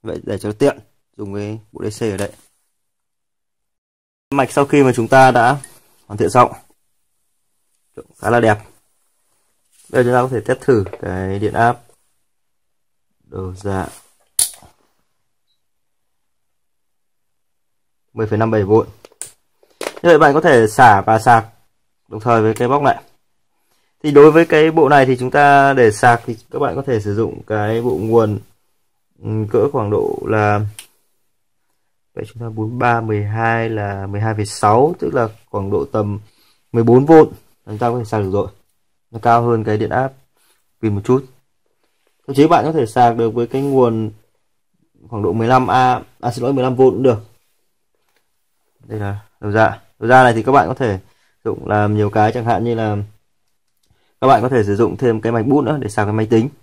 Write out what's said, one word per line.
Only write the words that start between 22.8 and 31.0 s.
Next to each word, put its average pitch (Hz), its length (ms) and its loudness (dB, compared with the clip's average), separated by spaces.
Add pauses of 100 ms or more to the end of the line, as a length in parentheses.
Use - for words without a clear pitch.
này. 135 220 -2 (1000)
Thì 151 80 -2
đối 143 200 10
với 165 140 4
cái 160 260 2
bộ 156 180 2
này 143 160 6
thì 127 140 0
chúng 127 120 -6
ta 139 420 4
để 120 180 4
sạc 117 340 2
thì 113 120 -10 (140)
các 135 80 -8
bạn 139 160 -4
có 135 60 -8
thể 117 200 -4
sử 101 140 -6
dụng 104 320 -6
cái 107 340 -4
bộ 123 160 -4
nguồn, 110 420 0 (840)
ừm, 107 240 -6
cỡ 113 240 0
khoảng 113 180 -4
độ 50 360 -2
là, 104 400 0 (1500)